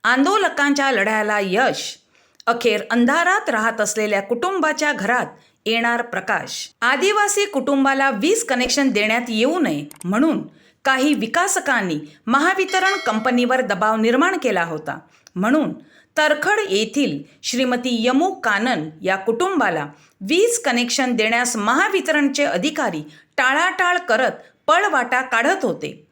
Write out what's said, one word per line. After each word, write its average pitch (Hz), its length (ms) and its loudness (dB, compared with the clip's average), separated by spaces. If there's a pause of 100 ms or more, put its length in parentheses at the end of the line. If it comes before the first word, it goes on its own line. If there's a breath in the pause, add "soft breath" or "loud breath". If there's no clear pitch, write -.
आंदोलकांच्या 285 880 2
लढ्याला 214 500 0
यश. 196 560 -2 (500 soft breath)
अखेर 226 340 0 (100)
अंधारात 330 580 2
राहत 226 320 -2
असलेल्या 208 400 0
कुटुंबाच्या 302 720 -2
घरात 214 340 -2 (400 soft breath)
येणार 233 360 0
प्रकाश. - 800 -6
आदिवासी 403 640 2
कुटुंबाला 269 640 0
वीज 285 340 0
कनेक्शन 254 460 0
देण्यात 220 400 0
येऊ 247 300 2
नये 151 260 -2 (180)
म्हणून 208 380 0 (440 soft breath)
काही 269 280 2
विकासकांनी 226 840 0 (280 loud breath)
महावितरण 370 760 0
कंपनीवर 247 560 2
दबाव 208 340 0
निर्माण 262 420 2
केला 190 260 0
होता. 156 340 -6 (380 soft breath)
म्हणून 220 380 0 (440 loud breath)
तरखड 302 420 2 (100)
येथील 214 540 -2 (200 loud breath)
श्रीमती 247 640 -2
यमू 285 280 2
कानन 208 560 -2 (120)
या 190 140 0
कुटुंबाला 220 720 0 (340 loud breath)
वीज 370 380 2
कनेक्शन 247 560 -2
देण्यास 233 400 0
महावितरणचे 294 880 0
अधिकारी 220 580 -2 (360 loud breath)
टाळाटाळ 349 600 2
करत 247 340 0 (360 loud breath)
पळवाटा 294 540 2
काढत 262 440 0
होते. 165 460 -6